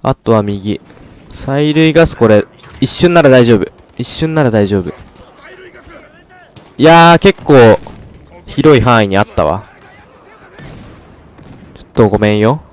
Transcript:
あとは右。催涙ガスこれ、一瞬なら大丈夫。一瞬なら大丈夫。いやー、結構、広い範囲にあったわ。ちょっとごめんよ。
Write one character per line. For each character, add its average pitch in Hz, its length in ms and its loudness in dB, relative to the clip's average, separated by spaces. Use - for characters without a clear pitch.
あ 135 100 -2
と - 200 -4
は 110 100 0
右。 101 360 -8
催 147 420 -6
涙 160 280 0
ガ 165 40 4
ス - 100 -10
こ 113 120 0
れ、 107 180 2
一 135 80 -2
瞬 175 280 -2
な 165 80 2
ら 139 60 2
大 127 140 4
丈 117 120 2
夫。 92 100 -2
一 - 100 -10
瞬 160 280 -8
な 156 80 -2
ら 120 80 -2
大 104 160 -2
丈 95 140 -4
夫。 85 120 -12
い 127 60 -2
や 170 320 4
ー、 160 40 0
結 - 240 -2
構、 120 360 4
広 143 320 0
い 113 40 0
範 113 240 0
囲 - 20 -8
に 95 100 -4
あ 101 60 0
っ - 20 -2
た - 200 -4
わ。 87 220 -6
ち - 40 -20
ょ - 20 -20
っ - 100 -20
と 110 180 0
ご 101 100 -4
め 107 140 -2
ん 107 40 -2
よ。 117 240 -2